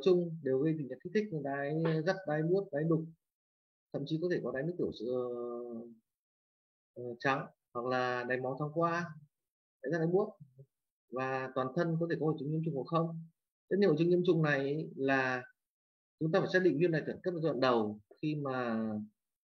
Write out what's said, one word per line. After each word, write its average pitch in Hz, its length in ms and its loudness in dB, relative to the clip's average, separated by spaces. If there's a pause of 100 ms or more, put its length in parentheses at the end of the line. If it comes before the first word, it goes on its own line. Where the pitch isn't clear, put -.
chung 175 380 4
đều 131 160 2
gây 156 200 2
tình 139 100 -6
trạng 165 160 -10
kích 175 100 -10
thích 214 180 2
như 156 120 -4
đái 143 380 -2 (240)
dắt, 190 100 2 (120)
đái 151 140 0
buốt, 160 300 2
đái 147 120 -2
đục, 165 200 2 (880)
thậm 135 140 -6
chí 160 160 -2
có 180 80 -2
thể 147 140 0
có 123 80 -4
đái 131 100 -4
nước 170 160 -4
tiểu, 110 120 0 (180)
ờ, 127 140 -2 (1700)
ờ, 123 80 -12 (180)
trắng 143 260 0 (260)
hoặc 120 140 -4
là 127 420 0
đái 127 120 0
máu 127 180 -4
thoáng 147 160 -4
qua, 170 160 2 (920)
đái 139 100 -2
dắt, 170 80 2
đái 160 80 2
buốt, 202 280 0 (760)
và 131 440 -4
toàn 131 220 0
thân 170 240 2
có 170 100 2
thể 160 100 0
có 147 60 0
hội 156 120 2
chứng 147 120 -4
nhiễm 160 140 0
trùng 156 100 -2
hoặc 123 120 -4
không. 165 340 -2 (480)
Rất 180 120 2
nhiều 202 80 6
hội 151 100 6
chứng 170 100 4
nhiễm 180 180 4
trùng 165 160 4
này 147 540 0
là 131 460 2 (760)
chúng 160 120 2
ta 190 80 6
phải - 120 0
xác 185 100 4
định 151 160 4
viêm 165 140 4
đại 151 140 2
thận 117 160 -6
cấp 180 120 -2
giai 160 80 -4
đoạn 135 180 0
đầu. 113 400 2 (220)
Khi 151 120 -2
mà 127 500 -2 (600)